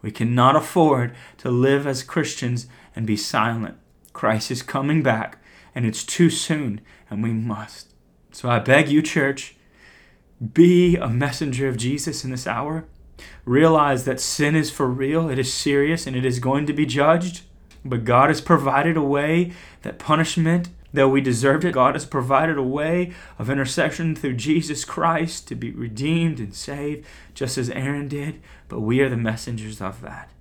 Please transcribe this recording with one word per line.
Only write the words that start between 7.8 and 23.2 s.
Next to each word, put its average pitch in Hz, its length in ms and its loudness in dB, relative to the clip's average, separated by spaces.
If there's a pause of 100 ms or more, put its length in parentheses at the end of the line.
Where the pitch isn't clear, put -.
So - 180 -6
I 120 80 2
beg 139 300 4
you, 147 120 4
church, 139 540 -2 (960)
be 175 440 8
a 165 120 -4
messenger 131 600 -2
of 123 80 -4
Jesus 139 480 -4
in 131 80 -6
this 127 160 -8
hour. 147 360 -4 (600)
Realize 147 600 4
that 127 140 -2
sin 151 380 0
is 151 160 0
for 135 160 -2
real, 143 420 -2
it 127 80 -2
is 127 160 -2
serious, 147 500 0
and 131 120 -6
it 123 80 -2
is 123 160 0
going 139 260 0
to 147 60 -2
be 151 120 2
judged. 160 580 2 (420)
But 120 200 -4
God 123 240 6
has 156 120 0
provided 147 560 2
a 156 60 2
way 151 500 2 (300)
that - 180 -10
punishment, 165 680 0 (240)
though 139 160 4
we 135 120 4
deserved 131 440 2
it, 131 100 0
God 127 200 4
has - 100 -6
provided 143 540 0
a 135 40 -2
way 160 500 -2 (260)